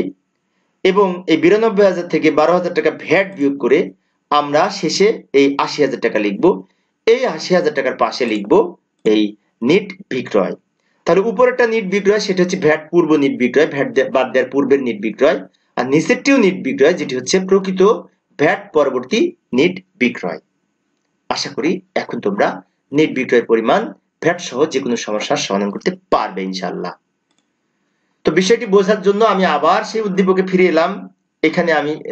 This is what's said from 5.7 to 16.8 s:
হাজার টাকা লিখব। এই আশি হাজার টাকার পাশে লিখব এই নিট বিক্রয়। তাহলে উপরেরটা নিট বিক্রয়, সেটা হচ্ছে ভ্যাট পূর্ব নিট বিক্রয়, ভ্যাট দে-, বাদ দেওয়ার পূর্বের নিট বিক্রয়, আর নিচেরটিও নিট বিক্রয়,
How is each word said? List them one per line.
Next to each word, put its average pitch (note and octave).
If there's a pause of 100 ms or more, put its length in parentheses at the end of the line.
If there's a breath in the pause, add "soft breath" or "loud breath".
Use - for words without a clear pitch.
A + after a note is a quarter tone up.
হাজার B2+
টাকা G#2+
লিখব। G#2 (600 soft breath)
এই A#3+
আশি E3
হাজার D3+
টাকার B2+
পাশে A#2
লিখব G#2+ (520)
এই G#2+ (400)
নিট E3 (220)
বিক্রয়। A2 (520)
তাহলে F3 (100)
উপরেরটা B3
নিট A3+
বিক্রয়, G#3
সেটা F#3
হচ্ছে -
ভ্যাট D3+
পূর্ব E3
নিট C#3
বিক্রয়, B2
ভ্যাট C#3
দে-, C3
বাদ -
দেওয়ার B2+
পূর্বের C#3
নিট A2+
বিক্রয়, A#2+ (400)
আর B2
নিচেরটিও A#3+
নিট G3
বিক্রয়, C#3